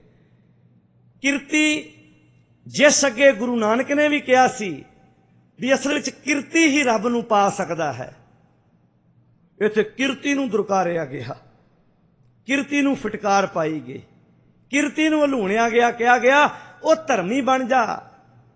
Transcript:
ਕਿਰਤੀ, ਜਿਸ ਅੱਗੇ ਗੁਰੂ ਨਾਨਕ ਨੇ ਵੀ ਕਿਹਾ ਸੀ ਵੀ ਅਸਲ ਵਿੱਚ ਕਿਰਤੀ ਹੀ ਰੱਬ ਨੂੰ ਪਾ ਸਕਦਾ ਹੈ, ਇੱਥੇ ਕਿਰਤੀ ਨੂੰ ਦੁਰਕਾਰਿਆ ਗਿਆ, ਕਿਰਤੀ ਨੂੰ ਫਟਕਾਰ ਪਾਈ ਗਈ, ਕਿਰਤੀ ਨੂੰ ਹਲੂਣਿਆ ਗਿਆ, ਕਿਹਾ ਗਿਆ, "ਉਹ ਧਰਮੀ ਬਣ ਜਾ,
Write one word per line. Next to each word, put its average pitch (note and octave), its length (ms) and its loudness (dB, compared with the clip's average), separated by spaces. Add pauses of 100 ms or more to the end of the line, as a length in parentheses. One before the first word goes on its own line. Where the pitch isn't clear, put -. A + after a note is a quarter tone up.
(1200)
ਕਿਰਤੀ, D4+ 680 -2 (760)
ਜਿਸ C4+ 400 2
ਅੱਗੇ C4+ 260 4
ਗੁਰੂ A#3+ 240 -4
ਨਾਨਕ A#3 360 0
ਨੇ D4 160 2
ਵੀ D4 120 0
ਕਿਹਾ B3+ 280 4
ਸੀ G3 360 -8 (760)
ਵੀ B3+ 140 0
ਅਸਲ C#4 200 -2
ਵਿੱਚ C#4 160 -4
ਕਿਰਤੀ D4+ 560 -2
ਹੀ C#4+ 160 2
ਰੱਬ A3+ 260 0
ਨੂੰ A#3+ 160 -2
ਪਾ G3+ 260 2
ਸਕਦਾ D#3+ 420 -4
ਹੈ, B2+ 240 -14 (1500)
ਇੱਥੇ G#3+ 200 0
ਕਿਰਤੀ C4+ 520 -4
ਨੂੰ C4+ 160 -2
ਦੁਰਕਾਰਿਆ F#3+ 540 -2
ਗਿਆ, C3 320 -12 (1080)
ਕਿਰਤੀ C#4+ 360 -2
ਨੂੰ C4+ 140 0
ਫਟਕਾਰ G3 500 -2
ਪਾਈ D#3+ 340 -4
ਗਈ, B2+ 220 -16 (680)
ਕਿਰਤੀ D4 380 0
ਨੂੰ D4+ 160 2
ਹਲੂਣਿਆ A#3 460 0
ਗਿਆ, A#3 200 4
ਕਿਹਾ A#3+ 280 2
ਗਿਆ, C4+ 320 4 (320)
"ਉਹ D#4 120 4
ਧਰਮੀ B3 460 -2
ਬਣ C4 240 0
ਜਾ, A3+ 380 0 (540)